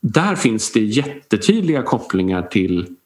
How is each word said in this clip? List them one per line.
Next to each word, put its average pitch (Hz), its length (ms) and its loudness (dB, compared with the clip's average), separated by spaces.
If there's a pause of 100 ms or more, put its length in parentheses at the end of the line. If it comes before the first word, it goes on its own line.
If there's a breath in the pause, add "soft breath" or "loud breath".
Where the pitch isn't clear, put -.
där 170 340 0
finns 113 380 0
det 117 80 4
jättetydliga 143 1000 0
kopplingar 95 600 -2
till 90 440 -2 (200)